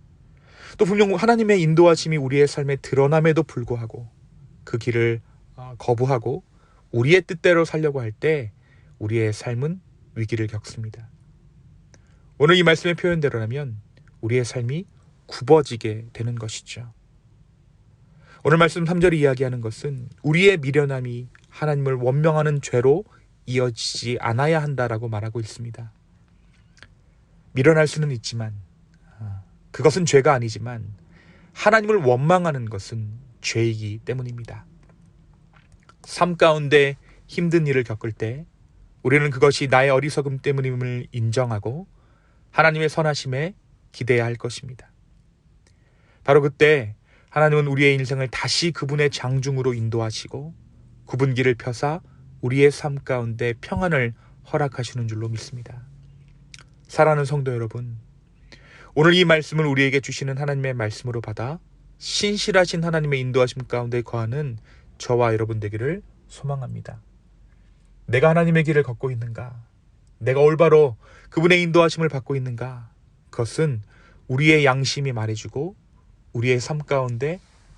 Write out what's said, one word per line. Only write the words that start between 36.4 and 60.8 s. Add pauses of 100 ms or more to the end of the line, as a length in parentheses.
힘든
일을
겪을
때 (580)
우리는
그것이
나의
어리석음
때문임을
인정하고 (640)
하나님의
선하심에 (380)
기대해야
할
것입니다. (1300)
바로
그때 (340)
하나님은
우리의
인생을
다시
그분의
장중으로
인도하시고 (540)
구분기를
펴사 (400)
우리의
삶
가운데
평안을 (380)
허락하시는
줄로
믿습니다. (1040)
사랑하는
성도
여러분, (960)
오늘
이
말씀을
우리에게
주시는
하나님의
말씀으로